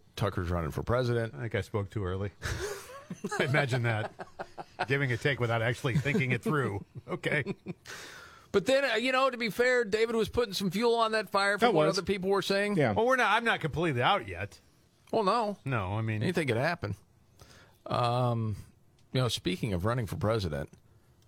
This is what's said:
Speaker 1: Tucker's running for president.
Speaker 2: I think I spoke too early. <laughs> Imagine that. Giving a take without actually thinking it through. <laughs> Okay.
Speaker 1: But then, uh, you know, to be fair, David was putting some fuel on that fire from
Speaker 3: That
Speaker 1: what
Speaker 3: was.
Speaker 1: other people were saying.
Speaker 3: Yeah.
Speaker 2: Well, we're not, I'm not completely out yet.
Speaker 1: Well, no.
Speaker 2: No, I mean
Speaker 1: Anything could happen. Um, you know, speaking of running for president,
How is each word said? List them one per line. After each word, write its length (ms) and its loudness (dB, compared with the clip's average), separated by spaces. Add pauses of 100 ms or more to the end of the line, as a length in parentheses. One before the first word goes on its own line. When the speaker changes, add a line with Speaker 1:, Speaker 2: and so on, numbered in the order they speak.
(160)
Speaker 1:
Tucker's 340 -2
running 200 -2
for 120 -4
president. 540 0
Speaker 2:
I 60 -8
think 120 -6
I 60 0
spoke 300 -6
too 140 -6
early. 260 -4 (600)
<laughs> 500 -8
Imagine 420 0
that. 300 -2 (760)
Giving 240 0
a 40 0
take 240 -2
without 220 0
actually 340 0
thinking 360 0
it 100 -2
through. 480 -2
<laughs> 40 -20 (160)
Okay. 320 -2 (1080)
Speaker 1:
But 140 2
then, 180 4
uh, 100 0
you 160 0
know, 200 2
to 60 -4
be 140 -2
fair, 340 2
David 300 0
was 140 2
putting 260 0
some 160 -2
fuel 240 4
on 180 4
that 160 0
fire 300 2
from 100 6
Speaker 3:
That 60 4
Speaker 1:
what 140 6
Speaker 3:
was. 100 0
Speaker 1:
other 80 -2
people 240 0
were 120 4
saying. 340 0
Speaker 3:
Yeah. 160 4
Speaker 2:
Well, 120 2
we're 120 4
not, 200 4
I'm 80 2
not 160 2
completely 420 0
out 260 4
yet. 320 -8 (520)
Speaker 1:
Well, 120 2
no. 400 2
Speaker 2:
No, 300 0
I 80 0
mean 200 -2
Speaker 1:
Anything 240 0
could 100 2
happen. 380 -2 (920)
Um, 680 0 (580)
you 80 0
know, 80 2
speaking 440 -2
of 120 -2
running 220 0
for 100 -8
president, 520 -2 (600)